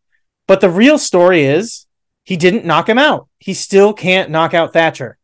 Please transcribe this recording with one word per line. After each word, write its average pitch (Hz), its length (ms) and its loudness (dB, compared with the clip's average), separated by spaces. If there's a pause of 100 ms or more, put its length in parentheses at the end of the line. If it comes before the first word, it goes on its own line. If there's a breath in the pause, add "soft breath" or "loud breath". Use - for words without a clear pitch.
(480)
But 190 140 2
the 196 80 4
real 233 280 2
story 180 460 2
is 156 420 -4 (400)
he 185 100 -8
didn't 175 300 0
knock 165 240 -2
him 220 80 0
out. 269 300 -2 (120)
He 190 140 -10
still 196 400 2
can't 185 380 -2
knock 160 220 -2
out 165 200 -2
Thatcher 151 500 -2